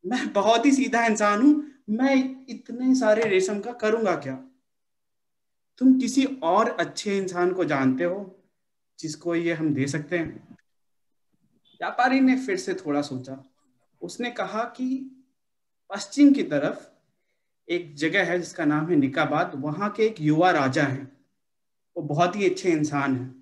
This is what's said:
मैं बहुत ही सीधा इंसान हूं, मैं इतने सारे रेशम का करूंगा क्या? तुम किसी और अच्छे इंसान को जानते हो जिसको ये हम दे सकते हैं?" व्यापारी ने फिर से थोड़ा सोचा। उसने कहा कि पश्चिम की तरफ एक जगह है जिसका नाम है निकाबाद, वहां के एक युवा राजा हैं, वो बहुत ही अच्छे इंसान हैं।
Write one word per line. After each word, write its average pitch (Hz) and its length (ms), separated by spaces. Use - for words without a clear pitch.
मैं 247 260
बहुत 226 340
ही 277 60
सीधा 233 340
इंसान 214 360
हूं, 294 200
मैं 262 520
इतने 247 460
सारे 220 300
रेशम 202 360
का 233 120
करूंगा 214 440
क्या? 131 280
तुम 254 220
किसी 247 240
और 214 440
अच्छे 196 500
इंसान 180 340
को 180 120
जानते 135 400
हो 190 400
जिसको 160 360
ये 170 180
हम 156 220
दे 131 120
सकते 156 320
हैं?" - 380
व्यापारी 262 400
ने 262 160
फिर 196 200
से 185 180
थोड़ा 147 280
सोचा। 135 420
उसने 240 280
कहा 214 340
कि 254 520
पश्चिम 277 380
की 214 100
तरफ 151 500
एक 170 260
जगह 160 300
है 175 140
जिसका 165 260
नाम 151 240
है 175 80
निकाबाद, 147 580
वहां 151 360
के 220 160
एक 220 140
युवा 156 300
राजा 156 320
हैं, 135 340
वो 170 60
बहुत 170 340
ही 196 140
अच्छे 180 200
इंसान 143 460
हैं। - 260